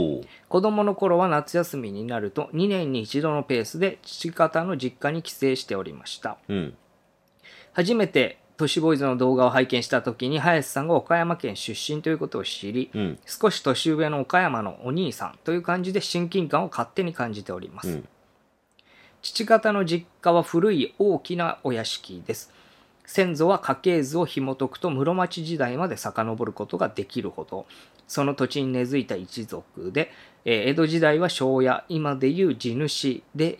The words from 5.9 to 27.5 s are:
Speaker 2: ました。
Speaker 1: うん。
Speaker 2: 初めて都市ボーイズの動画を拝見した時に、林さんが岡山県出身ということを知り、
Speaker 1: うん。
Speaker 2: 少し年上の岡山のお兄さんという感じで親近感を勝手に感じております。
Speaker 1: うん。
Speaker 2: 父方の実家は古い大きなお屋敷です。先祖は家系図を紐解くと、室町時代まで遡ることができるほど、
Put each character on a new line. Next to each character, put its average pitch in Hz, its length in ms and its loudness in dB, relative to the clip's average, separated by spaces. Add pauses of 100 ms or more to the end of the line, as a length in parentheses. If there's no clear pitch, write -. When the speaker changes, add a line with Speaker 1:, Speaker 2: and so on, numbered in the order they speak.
Speaker 2:
ま 64 140 -18
し - 120 -12
た。 107 200 -10 (100)
Speaker 1:
う 104 60 -4
ん。 82 220 -4 (960)
Speaker 2:
初 180 220 2
め 214 120 2
て 131 320 0 (200)
都 156 100 2
市 170 120 0
ボ 160 120 4
ー - 20 6
イ - 20 0
ズ 139 80 0
の 127 120 2
動 127 180 4
画 127 120 6
を 123 40 6
拝 131 160 4
見 123 160 0
し - 60 -8
た 123 140 2
時 123 260 -4
に、 151 100 0
林 156 300 2
さ 139 140 -4
ん 151 60 -4
が 170 60 4
岡 170 220 2
山 170 200 0
県 110 200 -6
出 - 380 -6
身 151 60 -4
と 160 80 -2
い 160 40 2
う 156 60 0
こ 151 100 -4
と - 100 -6
を 98 60 -6
知 - 280 -8
り、 127 220 -2
Speaker 1:
う 107 60 -2
ん。 90 260 -2
Speaker 2:
少 - 240 2
し - 100 -6
年 139 300 0
上 156 180 0
の 147 120 -2
岡 180 200 2
山 135 220 0
の 98 220 -8
お 123 80 -2
兄 165 200 -2
さ - 140 -10
ん - 160 -12
と 160 100 -2
い 175 40 2
う 175 60 -2
感 180 200 -2
じ 185 100 -4
で 196 80 0
親 175 280 -2
近 175 200 0
感 143 160 0
を 92 40 -6
勝 - 200 -4
手 - 140 -2
に 175 100 -2
感 120 200 -4
じ 104 120 -10
て - 80 -8
お 90 60 -6
り 92 120 -12
ま 95 120 -16
す。 92 60 -6
Speaker 1:
う 87 40 -2
ん。 71 160 -8 (1120)
Speaker 2:
父 - 260 -6
方 220 260 4
の 202 120 2
実 170 220 -2 (140)
家 175 120 4
は 170 120 6
古 185 280 2
い 143 260 0
大 196 200 4
き 180 180 -6
な 170 280 -2
お 135 80 0
屋 113 120 -2
敷 - 400 -8
で - 100 -4
す。 - 200 -16 (540)
先 180 280 2
祖 156 100 4
は 190 140 4
家 - 160 0
系 175 260 2
図 143 160 -2
を 175 80 2
紐 135 300 -4
解 131 140 -2
く - 100 -16
と、 180 100 -2
室 143 240 2
町 180 300 -2
時 160 140 -4
代 123 180 0
ま 170 100 -2
で 139 100 -6
遡 110 480 -4
る 107 80 -6
こ 104 140 -6
と 180 100 -8
が 165 120 0
で 107 160 -4
き - 180 -6
る 95 80 -4
ほ 80 140 -10
ど、 95 220 -10 (420)